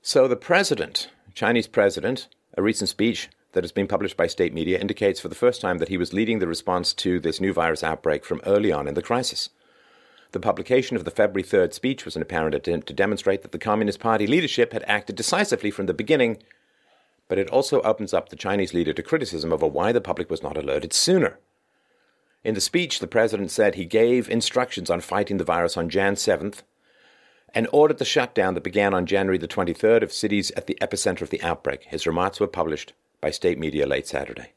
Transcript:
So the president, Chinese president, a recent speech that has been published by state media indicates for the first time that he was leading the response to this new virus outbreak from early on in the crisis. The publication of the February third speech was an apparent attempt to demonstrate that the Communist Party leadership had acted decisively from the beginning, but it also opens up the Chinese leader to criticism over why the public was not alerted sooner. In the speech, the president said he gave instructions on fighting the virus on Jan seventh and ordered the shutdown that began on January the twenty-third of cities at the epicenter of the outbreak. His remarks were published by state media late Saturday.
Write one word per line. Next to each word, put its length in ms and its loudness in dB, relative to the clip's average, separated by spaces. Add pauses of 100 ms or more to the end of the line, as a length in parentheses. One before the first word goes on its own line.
So 260 4
the 80 2
president, 720 0 (260)
Chinese 320 2
president, 600 0 (300)
a 60 0
recent 260 0
speech 400 -2 (220)
that 120 0
has 80 -8
been 160 0
published 300 -2
by 80 4
state 280 0
media 260 0
indicates 400 0
for 80 -12
the 80 -8
first 260 2
time 160 -2
that 120 -2
he 80 -2
was 160 -2
leading 260 0
the 80 0
response 460 -2
to 260 -2
this 200 -2
new 140 0
virus 300 0
outbreak 420 -2
from 200 -6
early 260 2
on 160 -2
in 80 -6
the 80 -2
crisis. 460 -4 (840)
The 80 -6
publication 580 0
of 80 -4
the 60 -4
February 320 2
third 320 2
speech 300 -4
was 100 -10
an 80 -4
apparent 320 -2
attempt 320 -4
to 60 -12
demonstrate 500 0
that 80 -16
the 80 -10
Communist 400 0
Party 260 0
leadership 480 2
had 140 -6
acted 280 -2
decisively 540 0
from 180 -4
the 60 -2
beginning, 480 2 (840)
but 100 0
it 120 0
also 320 2
opens 320 0
up 160 -2
the 60 -16
Chinese 380 -2
leader 200 0
to 100 -6
criticism 480 -2
over 160 2
why 240 0
the 100 2
public 280 -6
was 120 -6
not 160 -8
alerted 360 -4
sooner. 440 2 (1080)
In 120 0
the 60 -4
speech, 380 -2
the 80 -6
president 440 0
said 240 2
he 100 -6
gave 440 4
instructions 600 -2
on 120 0
fighting 360 -2
the 60 -2
virus 320 0
on 140 -2
Jan 260 2
seventh 480 -2 (880)
and 200 0
ordered 260 6
the 80 -4
shutdown 480 2
that 100 -4
began 300 2
on 140 2
January 320 2
the 80 -4
twenty-third 560 4
of 100 -6
cities 380 0
at 160 -8
the 120 -4
epicenter 440 -2
of 80 -6
the 100 -4
outbreak. 440 -4
His 200 -8
remarks 340 0
were 60 4
published 480 -4 (280)
by 100 -2
state 260 0
media 280 -2
late 220 -4
Saturday. 500 -8